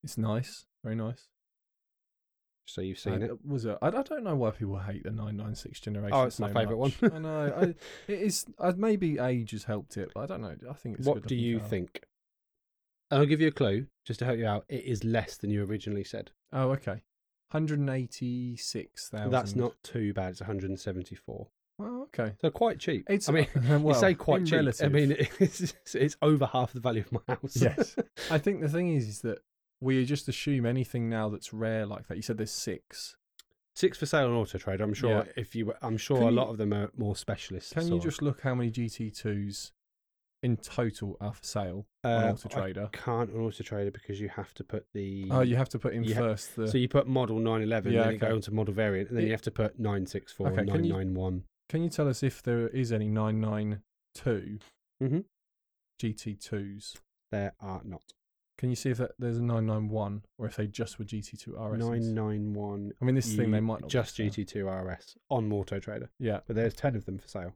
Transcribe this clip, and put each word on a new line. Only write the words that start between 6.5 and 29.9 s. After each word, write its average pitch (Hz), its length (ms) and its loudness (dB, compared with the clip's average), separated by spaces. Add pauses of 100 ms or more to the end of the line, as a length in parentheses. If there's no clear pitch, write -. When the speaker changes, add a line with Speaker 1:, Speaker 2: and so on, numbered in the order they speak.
Speaker 2:
favourite 110 240 2
Speaker 1:
much. 131 240 0
Speaker 2:
one. 226 100 6
<laughs> - 20 -10
Speaker 1:
I 160 40 -6
know. 156 380 -2
I, 175 60 4 (480)
it 196 100 -2
is. 196 260 0 (120)
Uh, 180 180 2
maybe 190 420 2
age 123 320 0
has 107 140 -8
helped - 320 -6
it, 101 180 -6
but 107 80 -4
I 139 40 -6
don't 190 140 -8
know. 98 160 -8 (120)
I 131 60 -12
think 117 240 -10
it's 131 80 0
a 143 40 6
Speaker 2:
What 147 60 4
do - 60 -4
Speaker 1:
good-looking 120 220 0
Speaker 2:
you 117 160 2
Speaker 1:
car. 107 80 -8
Speaker 2:
think? 92 340 -4 (1080)
And 139 100 6
I'll 147 60 8
give 151 140 4
you 160 80 6
a 147 40 2
clue 120 340 2 (200)
just 117 140 -4
to 120 40 0
help 123 140 0
you 113 80 0
out. 104 220 0
It 127 160 -6
is 113 200 -2
less 113 320 0
than 101 140 -2
you 104 140 2
originally 101 400 -4
said. - 260 -10 (220)
Speaker 1:
Oh, 135 180 2
okay. 113 320 -4 (500)
Hundred 156 280 0
and 139 100 2
eighty-six 123 1200 -6
thousand. 107 200 -2
Speaker 2:
That's 107 240 2
not 120 280 0
too 104 320 -2
bad. 95 160 -2
It's 90 100 -12
a 95 60 -10
hundred 98 240 -4
and 95 100 -6
seventy-four. - 680 -8 (320)
Speaker 1:
Oh, 240 240 -8
okay. 110 360 -4
Speaker 2:
So 160 100 2
quite - 280 0
cheap. 135 320 -2
Speaker 1:
It's, 202 180 0
Speaker 2:
I 147 40 4
mean, 151 220 4
Speaker 1:
<laughs> - 0 - (280)
well, 151 60 4
Speaker 2:
you 147 60 8
say 175 200 6
quite 151 260 4
Speaker 1:
in 175 60 2
Speaker 2:
cheap. 156 100 4
Speaker 1:
relative. 147 300 4
Speaker 2:
I - 80 6
mean, 143 220 6 (120)
<laughs> - 120 -2
it's, 180 340 2 (200)
it's 143 280 2
over 147 240 6
half 127 260 0
the 127 80 -6
value 113 220 2
of - 100 -6
my 117 80 0 (140)
house. - 220 -6
Speaker 1:
Yes. - 400 4 (160)
<laughs> - 180 -8
I 160 80 6
think 196 220 2
the 156 80 0
thing 170 260 2
is, 120 140 2
is 104 140 -8
that 113 160 -4 (440)
we 131 240 4